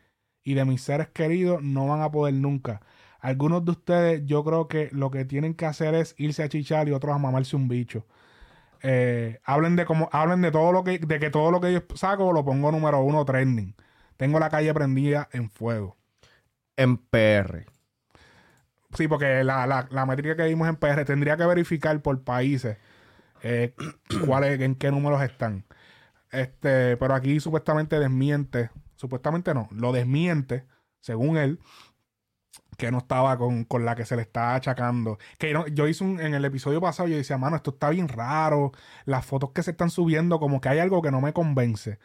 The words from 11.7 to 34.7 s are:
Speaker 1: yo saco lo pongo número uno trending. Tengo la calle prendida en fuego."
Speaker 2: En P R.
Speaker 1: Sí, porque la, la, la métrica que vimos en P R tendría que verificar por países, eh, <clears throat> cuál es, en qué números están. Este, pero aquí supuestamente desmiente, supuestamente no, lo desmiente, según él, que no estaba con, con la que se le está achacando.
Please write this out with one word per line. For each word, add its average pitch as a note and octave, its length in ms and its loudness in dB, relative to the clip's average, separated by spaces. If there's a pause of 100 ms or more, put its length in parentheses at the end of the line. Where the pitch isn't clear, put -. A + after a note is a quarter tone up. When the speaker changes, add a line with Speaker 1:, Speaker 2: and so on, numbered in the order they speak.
Speaker 1:
yo F3 100 0 (120)
saco F#3+ 380 0
lo D3+ 120 2
pongo C#3+ 280 2
número D#3 280 2
uno C#3+ 240 2
trending. C3 520 0 (420)
Tengo D3 200 2
la D#3 100 2
calle D#3 240 2
prendida C#3+ 600 0
en A#2+ 180 -6
fuego." A2 460 -6 (800)
Speaker 2:
En B2+ 200 4
P A2 380 4
R. F2+ 320 -2 (1300)
Speaker 1:
Sí, D#3 140 0
porque C#3 360 2
la, C3 220 0
la, C3 240 0
la C3 160 -2
métrica C#3+ 300 -2
que E3 120 0
vimos E3 200 0
en D#3+ 80 -2
P D3+ 120 0
R C#3+ 160 0
tendría C#3+ 320 0
que E3+ 80 0
verificar E3 560 0
por C3+ 220 -2
países, B2+ 560 -2 (640)
eh, A#2+ 320 -2 (240)
<clears throat> - 280 -4
cuál C#3 180 2
es, C#3 160 0
en C3 140 0
qué C#3 160 -2
números C#3+ 320 0
están. G#2+ 420 -6 (680)
Este, B2+ 640 0
pero C3+ 180 0
aquí C#3 260 2
supuestamente D#3 580 0
desmiente, C3+ 720 0 (240)
supuestamente D3+ 600 -4
no, G#2+ 160 -2
lo A#2 220 -2
desmiente, C3 720 0 (360)
según B2 360 -2
él, D3 240 0 (1160)
que A#2+ 120 -4
no B2+ 80 0
estaba C3 400 2
con, A#2+ 260 0
con A#2+ 200 -2
la A#2 120 0
que A#2 100 -6
se B2+ 100 -2
le A#2 60 -2
está A#2+ 320 -2
achacando. B2 640 -2 (200)